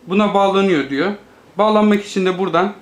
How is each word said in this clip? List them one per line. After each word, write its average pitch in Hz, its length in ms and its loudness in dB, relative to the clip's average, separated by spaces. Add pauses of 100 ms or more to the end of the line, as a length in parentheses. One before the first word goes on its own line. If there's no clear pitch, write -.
Buna 196 260 0
bağlanıyor 190 560 2
diyor. 147 220 -2 (460)
Bağlanmak 214 480 2
için 190 200 -4
de 185 120 -2
buradan 185 440 0